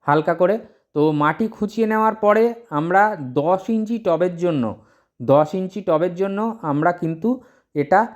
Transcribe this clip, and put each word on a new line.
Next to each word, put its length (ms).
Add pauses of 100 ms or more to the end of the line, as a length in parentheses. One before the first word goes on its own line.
হালকা 340
করে। 240 (360)
তো 180
মাটি 360
খুঁচিয়ে 380
নেওয়ার 280
পরে 400 (160)
আমরা 500
দশ 500
ইঞ্চি 280
টবের 380
জন্য, 420 (440)
দশ 320
ইঞ্চি 260
টবের 340
জন্য 480
আমরা 300
কিন্তু 480 (340)
এটা 420